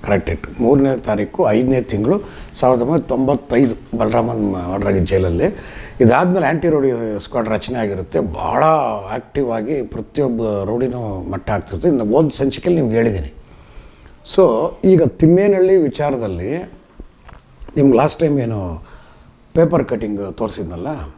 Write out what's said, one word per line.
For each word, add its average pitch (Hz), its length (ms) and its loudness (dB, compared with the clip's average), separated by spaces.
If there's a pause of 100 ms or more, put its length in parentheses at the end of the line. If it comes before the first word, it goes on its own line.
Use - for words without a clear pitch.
correct 98 280 0
ಇಟ್. - 120 -8 (180)
ಮೂರನೇ 135 280 4 (160)
ತಾರೀಕು 104 320 -4 (180)
ಐದನೇ 127 220 2 (140)
ತಿಂಗಳು 120 220 0 (440)
ಸಾವಿರದ 127 220 4
ಒಂಬೈನೂರ 135 320 0
ತೊಂಬತ್ತೈದು 131 640 2 (220)
ಬಲರಾಮನ್ 113 460 0 (100)
ಮರ್ಡರ್ 95 380 -4
ಆಗಿದ್ದ 92 200 2
ಜೈಲಲ್ಲಿ. 92 360 0 (560)
ಇದಾದ್ಮೇಲೆ 165 420 4
anti 160 280 0
ರೌಡಿ 135 180 2 (320)
squad 113 320 -4
ರಚನೆ 120 280 -6
ಆಗಿರುತ್ತೆ. 92 360 -4 (180)
ಭಾಳ 135 240 -2 (540)
active 131 420 -4
ಆಗಿ 117 180 -4 (180)
ಪ್ರತಿಯೊಬ್ಬ 117 480 -2 (280)
ರೌಡಿನೂ 123 320 -2 (300)
ಮಟ್ಟ 92 220 -8
ಹಾಕ್ತಿರ್ತಾರೆ. 101 400 -2
ಇನ್ನು 117 200 0
ಹೋದ 151 260 4
ಸಂಚಿಕೆಯಲ್ಲಿ 160 420 0
ನಿಮ್ಗೆ 113 180 0
ಹೇಳಿದ್ದೀನಿ. 98 320 0 (1000)
So 196 100 6 (480)
ಈಗ 170 100 6 (180)
ತಿಮ್ಮೇನಹಳ್ಳಿ 185 560 4 (140)
ವಿಚಾರದಲ್ಲಿ 113 640 -4 (1300)
ನಿಮ್ಗೆ 139 220 6
last 147 240 0
time 147 220 2
ಏನು 110 160 -4 (960)
paper 160 340 2
cutting 104 300 -4 (180)
ತೋರಿಸಿದ್ನಲ್ಲ 92 500 -8 (280)